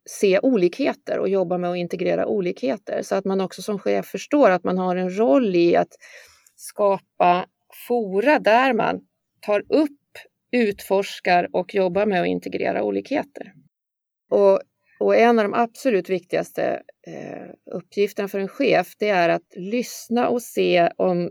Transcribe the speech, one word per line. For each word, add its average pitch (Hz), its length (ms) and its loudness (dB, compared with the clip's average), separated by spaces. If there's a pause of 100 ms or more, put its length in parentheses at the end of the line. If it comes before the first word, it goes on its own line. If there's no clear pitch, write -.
(100)
se 190 280 2
olikheter 247 800 0
och 190 100 -2
jobba 185 300 0
med 175 120 -4
att 180 60 -4
integrera 175 500 -2
olikheter. 214 760 -4
Så 202 120 -6
att 196 100 -2
man 190 160 -2
också 185 220 -8
som 208 160 -6
chef 202 280 -4
förstår 240 440 2
att 180 140 0
man 185 140 -2
har 185 180 -2
en 185 220 -4
roll 240 380 2
i 170 200 4
att 170 120 0 (680)
skapa 185 880 0 (420)
fora 233 500 0
där 240 340 4
man 185 280 -2 (400)
tar 208 280 0
upp, 294 300 0 (540)
utforskar 202 1000 0
och - 220 -4
jobbar 190 320 0
med 190 140 0
att 175 60 0
integrera 190 560 -4
olikheter. 208 720 -6 (760)
Och, 196 300 4 (400)
och 202 160 2
en 233 220 6
av 214 60 2
de 202 100 -4
absolut 233 560 -2
viktigaste, - 720 -4 (240)
eh, - 680 -14
uppgifterna 202 540 -4
för 202 100 -6
en 196 100 -4
chef, 180 500 0
det 208 100 -2
är 180 200 2
att 170 280 -4
lyssna 233 720 -4
och 240 140 -2
se 175 540 2
om 180 340 -2